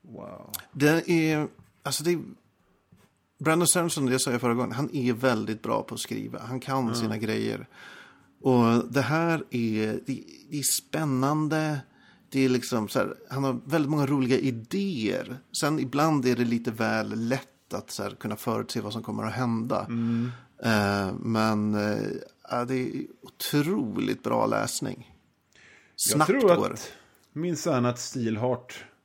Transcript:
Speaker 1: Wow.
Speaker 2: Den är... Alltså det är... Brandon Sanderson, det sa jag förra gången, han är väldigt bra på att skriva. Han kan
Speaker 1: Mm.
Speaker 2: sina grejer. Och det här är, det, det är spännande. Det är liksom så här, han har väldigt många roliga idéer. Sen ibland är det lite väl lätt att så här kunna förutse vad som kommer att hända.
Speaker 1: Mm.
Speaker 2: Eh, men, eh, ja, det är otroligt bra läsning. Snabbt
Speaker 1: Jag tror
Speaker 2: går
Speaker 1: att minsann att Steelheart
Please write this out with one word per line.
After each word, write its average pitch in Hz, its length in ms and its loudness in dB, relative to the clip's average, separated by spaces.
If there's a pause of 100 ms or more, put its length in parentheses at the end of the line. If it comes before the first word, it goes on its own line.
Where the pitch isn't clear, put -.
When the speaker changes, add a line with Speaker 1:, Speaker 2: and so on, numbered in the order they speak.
Speaker 1:
Wow. - 500 -14 (200)
Speaker 2:
Den 151 380 4
är... 156 380 2 (340)
Alltså 147 220 -4
det 175 80 2
är... 165 80 0 (1160)
Brandon 160 300 4
Sanderson, 165 380 2
det 127 120 2
sa 131 120 0
jag 120 100 0
förra 120 140 2
gången, 123 180 -2
han - 220 -4
är 123 180 2
väldigt 110 500 0
bra 113 200 -2
på - 120 -10
att 113 60 -8
skriva. 113 380 -8
Han 123 220 -8
kan 135 220 -2
Speaker 1:
Mm. 120 120 -2
Speaker 2:
sina 113 240 -2
grejer. 110 500 -4 (720)
Och 120 520 4
det 143 100 4
här 160 480 2
är, 110 560 0
det, 131 180 -6 (260)
det 156 80 -4
är 135 40 -4
spännande. 151 1160 0 (500)
Det 135 140 4
är 131 40 6
liksom 120 400 0
så - 100 0
här, 101 160 0 (160)
han 135 140 -2
har 123 200 0
väldigt 147 260 0
många 147 160 2
roliga 135 320 2
idéer. 123 1000 -2 (220)
Sen 156 180 2
ibland 135 480 2
är 123 100 4
det 120 80 2
lite 117 260 0
väl 110 580 -2
lätt - 460 -6
att 101 160 -8
så - 120 -8
här 101 80 -4
kunna 107 260 -8
förutse 113 440 -2
vad 104 120 -6
som 113 100 -6
kommer 107 220 -6
att 110 80 -4
hända. 113 520 -2
Speaker 1:
Mm. 117 460 -2 (320)
Speaker 2:
Eh, 101 580 2
men, 110 540 2
eh, 104 240 0 (520)
ja, 120 140 -2
det 127 100 -4
är 127 280 -4 (200)
otroligt 127 1000 -2
bra 117 240 2
läsning. - 680 -4 (840)
Snabbt 151 340 4
Speaker 1:
Jag 269 100 4
tror 185 160 8
Speaker 2:
går 101 160 0
Speaker 1:
att - 200 -10 (400)
minsann 156 540 0
att 120 120 0
Steelheart 117 840 -4 (200)